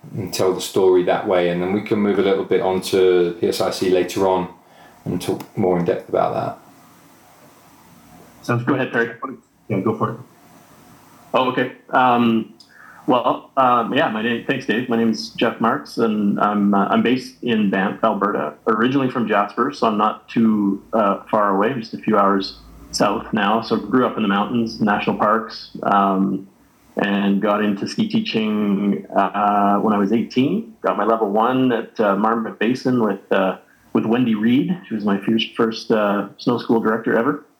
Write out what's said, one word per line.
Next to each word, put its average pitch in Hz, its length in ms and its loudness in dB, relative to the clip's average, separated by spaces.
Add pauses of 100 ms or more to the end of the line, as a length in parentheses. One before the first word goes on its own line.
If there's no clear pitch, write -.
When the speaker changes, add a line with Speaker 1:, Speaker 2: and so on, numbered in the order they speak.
(140)
Speaker 1:
and 90 180 -8
tell 92 220 0
the 87 60 -6
story 92 440 2
that 87 240 -2
way, 87 220 2
and 87 120 -2
then 92 120 -2
we 104 80 -2
can 107 160 -2
move 101 200 0
a 101 40 2
little 95 220 0
bit 90 180 0
on 92 180 0
to 90 600 2
P 104 80 0
S 92 120 -2
I 92 100 -2
C 92 200 -2
later 92 360 0
on 92 260 0 (520)
and 90 160 -4
talk - 360 -6
more 92 220 2
in 85 60 0
depth - 240 -2
about 87 240 0
that. - 260 -6 (1800)
Speaker 2:
Sounds 120 220 -2
Speaker 3:
Go 147 80 0
Speaker 2:
good. 131 80 0
Speaker 3:
ahead, 127 120 -4 (280)
Perry. 135 180 -12 (300)
Speaker 2:
Yeah, 95 120 -2
go 110 180 -2
for 123 140 -4
it. - 80 -14 (1120)
Speaker 3:
Oh, 127 160 2
okay. 123 220 -2 (180)
Um, 120 640 2 (520)
well, 135 500 0
um, 123 380 2
yeah, 147 140 2
my 107 140 -4
name, 117 240 -2
thanks, 135 200 -4
Dave. 120 220 -2
My 117 80 0
name 113 140 2
is - 200 -6
Jeff - 300 -2
Marks, 120 380 -2
and 107 420 0
I'm, 104 340 2
uh, 95 120 2
I'm 113 180 2
based 123 400 -2
in 107 260 0
Banff, 98 320 -2
Alberta, 101 520 -2 (120)
originally 131 440 0
from 120 180 -2
Jasper, 107 440 0
so - 140 0
I'm 107 120 0
not 107 300 -2
too, 107 540 2 (100)
uh, 104 380 0
far 101 240 2
away, 104 160 2
I'm 131 100 -4
just - 140 -12
a - 40 -10
few 107 200 0
hours 98 400 0 (320)
south - 420 -2
now. 107 280 0
So 110 160 -2
grew 104 300 0
up 110 100 -4
in 110 60 -2
the 104 60 0
mountains, 113 520 -2
national 104 380 0
parks, 110 520 -2 (140)
um, 98 640 2 (480)
and 101 440 0
got 104 220 0
into 107 240 -2
ski 110 220 -2
teaching, 104 1040 -2
uh, 101 640 2
when 107 140 0
I 101 60 2
was 98 140 2
eighteen. 135 680 -2
Got 92 160 0
my 101 80 -2
level 110 260 2
one 127 400 2
at, 113 300 -4
uh, 101 160 2
Marmot 110 420 0
Basin 127 460 0
with, 98 160 -2 (100)
uh, 95 280 0 (340)
with 110 140 0
Wendy 117 280 2
Reed. 131 420 2 (120)
She 113 60 -6
was 101 100 -6
my 101 140 0
first, 110 360 -2
first, 113 380 -2
uh, 101 360 0 (100)
snow 120 200 0
school 113 220 0
director 110 360 0
ever. 135 280 0 (140)